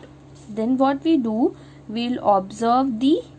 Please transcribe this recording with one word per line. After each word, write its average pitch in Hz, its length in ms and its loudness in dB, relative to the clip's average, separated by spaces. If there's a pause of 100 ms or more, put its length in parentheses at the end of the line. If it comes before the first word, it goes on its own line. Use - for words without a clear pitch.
(480)
then 226 300 -2
what 277 260 0
we 330 140 4
do, 233 380 -2 (320)
we'll 240 320 -4 (180)
observe 226 640 0
the 302 220 2 (180)